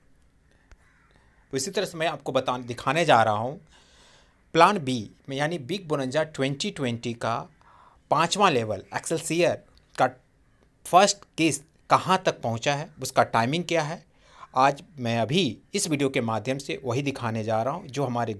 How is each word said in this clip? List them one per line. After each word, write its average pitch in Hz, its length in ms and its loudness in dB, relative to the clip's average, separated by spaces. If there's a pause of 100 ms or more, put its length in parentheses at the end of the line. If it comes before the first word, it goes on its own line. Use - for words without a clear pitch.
(1500)
इसी 135 180 -4
तरह 185 160 -2
से 175 120 -10
मैं 160 100 -2
आपको 147 240 -6
बता, 131 260 0
दिखाने 131 460 -2
जा 135 180 8
रहा 110 120 4
हूँ 123 260 -4 (920)
प्लान 180 240 6
बी 127 320 -4 (180)
में, 135 80 -8
यानी 156 240 -2
बिग 165 280 -8
बोनंजा 143 360 0
ट्वेंटी 143 480 -4
ट्वेंटी 120 420 -4
का 117 240 -4 (720)
पाँचवां 170 420 4
लेवल 107 320 -2 (120)
एक्सेलसियर 156 680 -2 (320)
का - 200 2 (720)
फर्स्ट 196 380 4 (120)
किस्त 165 360 0 (180)
कहाँ 151 260 4 (100)
तक - 160 0
पहुँचा 120 320 -2
है, 151 140 -6 (140)
उसका 127 220 2
टाइमिंग 135 400 0
क्या 160 180 0
है, 156 200 -8 (540)
आज 139 260 4 (160)
मैं 117 200 -2
अभी 127 240 2 (320)
इस 196 140 -2
वीडियो 143 220 0
के 135 100 -2
माध्यम 113 380 -2
से - 260 -8
वही 123 180 -2
दिखाने 117 420 -4
जा 110 180 0
रहा 135 120 -4
हूँ 180 140 -12
जो 135 160 -4
हमारे 117 360 -2